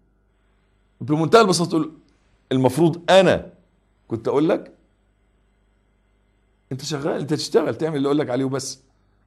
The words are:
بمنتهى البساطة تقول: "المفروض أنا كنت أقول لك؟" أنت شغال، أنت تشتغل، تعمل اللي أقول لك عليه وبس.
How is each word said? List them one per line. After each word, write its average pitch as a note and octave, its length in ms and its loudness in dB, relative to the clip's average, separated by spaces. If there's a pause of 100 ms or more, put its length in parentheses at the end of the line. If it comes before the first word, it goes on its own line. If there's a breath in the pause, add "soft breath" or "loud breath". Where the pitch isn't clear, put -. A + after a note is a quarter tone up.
(1000)
بمنتهى D3+ 400 2
البساطة E3+ 300 2
تقول: D#3+ 220 -2 (600)
"المفروض D3 580 2
أنا F3 420 4 (560)
كنت A#2 200 -6
أقول C#3+ 200 0
لك؟" - 260 -4 (2000)
أنت C3+ 120 -12
شغال، D#3 360 -6
أنت D3 140 -4
تشتغل، D3 400 -2
تعمل D#3+ 220 -4
اللي C#3 100 -2
أقول D3 120 0
لك B2+ 120 -4
عليه B2+ 140 -2
وبس. C3+ 360 -8 (460)